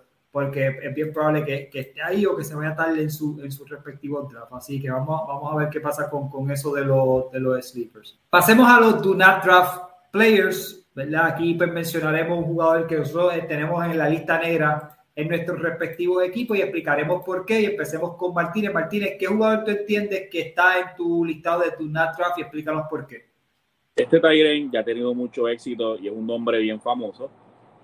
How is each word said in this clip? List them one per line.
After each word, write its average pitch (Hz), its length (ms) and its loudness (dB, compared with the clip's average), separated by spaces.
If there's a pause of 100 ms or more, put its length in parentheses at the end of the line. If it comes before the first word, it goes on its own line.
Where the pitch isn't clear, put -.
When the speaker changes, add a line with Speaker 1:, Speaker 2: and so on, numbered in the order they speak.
(300)
Speaker 1:
porque 139 520 -2
es 139 120 -8
bien 151 200 -4
probable 151 320 0
que, 139 240 -6
que 135 100 -8
esté 151 220 -12
ahí 190 240 0
o 180 100 0
que 151 80 -6
se - 100 -10
vaya 151 200 -4
tarde 160 260 0
en 156 100 -2
su, 151 320 -6
en 139 80 -10
su - 140 -14
respectivo 143 560 -10 (100)
draft. 117 220 -18
Así 135 260 -10
que 135 120 -6
vamos, 147 360 -4
vamos 143 240 -8
a 151 60 -2
ver 151 140 0
qué 151 100 -6
pasa 147 300 -4
con, 139 180 -6
con 135 220 -6
eso 139 240 -4
de 139 100 -2
los, 131 460 2
de 131 100 -6
los 127 260 -2
sleepers. - 640 -14
Pasemos 226 400 8
a 240 100 10
los 226 220 6
do 190 140 2
not 190 280 6
draft 180 380 4 (300)
players, 202 840 2
¿verdad? 156 340 0
Aquí, 165 260 0
pues, 170 180 0
mencionaremos 165 640 -2
un 165 80 -2
jugador 165 420 2
que 160 120 -2
nosotros, 165 360 0
eh, 165 140 -4
tenemos 165 380 -2
en 165 100 -2
la 151 140 2
lista 165 280 0
negra 156 600 -2 (160)
en 151 140 -4
nuestros 170 300 -4
respectivos 170 640 -2
equipos 202 360 -2
y - 20 2
explicaremos 160 640 -2
por 185 220 -6
qué. 220 160 2
Y - 20 2
empecemos 170 520 -4
con 180 180 -4
Martínez. 170 400 -2
Martínez, 190 440 -4
¿qué 190 60 -4
jugador 214 400 2
tú 208 60 -2
entiendes 202 600 -2
que 170 100 -4
está 180 380 2
en 180 200 -6
tu 170 260 0
listado 170 380 -2
de 165 80 2
do 160 180 -8
not 160 260 0
draft? 175 220 -2
Y 160 60 -6
explícanos 151 480 -6
por 143 160 -8
qué. 117 180 -18 (720)
Speaker 2:
Este 151 240 4
tight 156 240 6
end 147 260 0
ya 120 100 0
ha 107 40 -2
tenido 120 300 -2
mucho 123 340 -2
éxito 117 480 -4
y 98 120 -10
es 101 40 -6
un 110 140 -8
nombre 117 320 0
bien 110 200 0
famoso, 123 520 -6 (540)